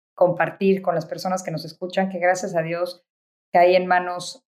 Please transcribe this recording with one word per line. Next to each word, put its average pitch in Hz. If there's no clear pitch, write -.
compartir 180
con 175
las 160
personas 185
que 180
nos 160
escuchan 185
que 185
gracias 180
a 165
Dios 170
caí 180
en 180
manos 180